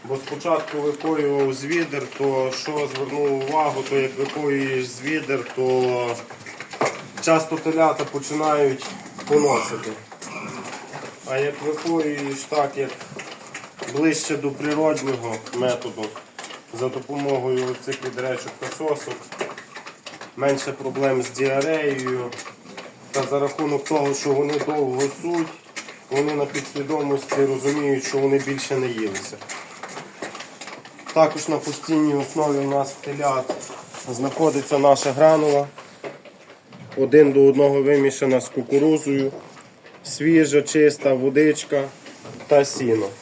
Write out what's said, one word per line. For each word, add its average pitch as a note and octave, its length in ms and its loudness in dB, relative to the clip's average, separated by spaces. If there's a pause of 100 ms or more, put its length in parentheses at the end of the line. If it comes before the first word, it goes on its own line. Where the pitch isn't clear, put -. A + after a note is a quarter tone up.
Бо C3+ 120 -4
спочатку D3 600 -4
випоював C#3+ 760 0
з B2+ 100 -8
відер, D3 380 -2 (160)
то C3 340 0
що D3 420 -4
звернув C#3 380 0
увагу, C3+ 580 0
то C#3 60 0
як C3 220 0
випоюєш C#3 680 -2
з A#2+ 140 -12
відер, C#3 440 -2 (120)
то B2 600 0 (1040)
часто D#3+ 360 2
телята D#3 480 2
починають D3 840 0 (420)
поносити. B2 600 2 (1400)
А C3 80 -2
як C#3+ 240 -2
випоюєш D3+ 760 -2 (100)
так, C#3+ 280 0
як C3+ 140 -2 (1000)
ближче D3+ 440 0
до C#3 140 -2
природнього C#3 880 -2 (180)
методу, B2 500 -2 (760)
за B2+ 80 0
допомогою B2+ 960 -2
цих C3+ 200 -8
відречок B2+ 540 -6
та C3 80 -10
сосок, C#3+ 500 -6 (1200)
менше C#3 360 0
проблем C3 500 0
з - 80 -6
діареєю. C3+ 1000 0 (800)
Та C3+ 120 -2
за C#3 180 0
рахунок C#3+ 440 0
того, C#3+ 300 0
що C#3 180 0
вони C#3+ 260 2
довго C#3 440 0 (200)
суть, E3+ 260 -2 (600)
вони D3 240 0
на C#3+ 120 0
підсвідомості C#3+ 920 -4
розуміють, C#3 680 2
що C#3 140 -2
вони C#3 200 4
більше C3+ 380 -2
не B2+ 100 0
їлися. G#2+ 500 -6 (1800)
Також D#3 360 4
на D3+ 80 0
постійній D3+ 580 0
основі C#3+ 440 0
у C#3 120 0
нас C#3 220 0
в - 120 -16
телят C#3+ 400 -2 (640)
знаходиться C#3 680 0
наша C#3 340 6
гранула. D3 540 6 (1300)
Один C3+ 360 8
до C#3 120 8
одного C#3 380 6
вимішана C#3 580 4
з - 80 -6
кукурузою. C#3 840 2 (720)
Свіжа, D3 580 4
чиста D3 520 4
водичка C#3 760 2 (580)
та C#3+ 180 6
сіно. A2+ 440 0 (140)